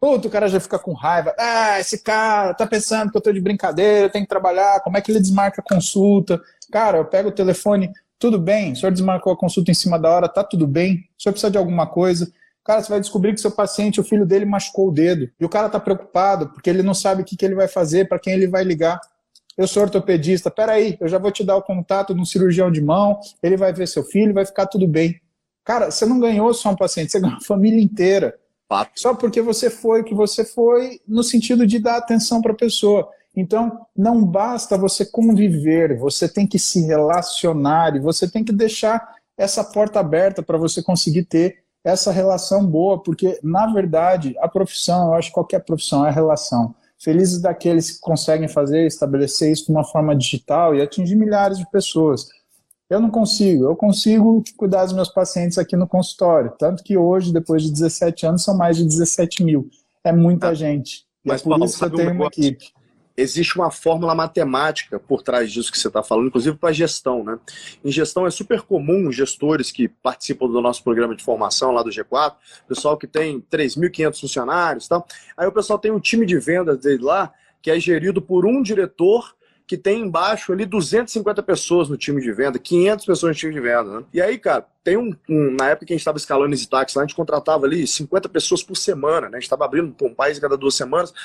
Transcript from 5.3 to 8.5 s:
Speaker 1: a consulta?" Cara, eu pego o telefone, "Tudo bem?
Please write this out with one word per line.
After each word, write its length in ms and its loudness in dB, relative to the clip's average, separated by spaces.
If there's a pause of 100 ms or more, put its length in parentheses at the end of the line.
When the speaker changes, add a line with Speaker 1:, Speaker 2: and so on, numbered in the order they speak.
Speaker 1:
a 20 -8 (120)
consulta?" 680 2 (300)
Cara, 260 2
eu 80 2
pego 240 0
o 20 -6
telefone, 600 0 (280)
"Tudo 200 2
bem? 340 0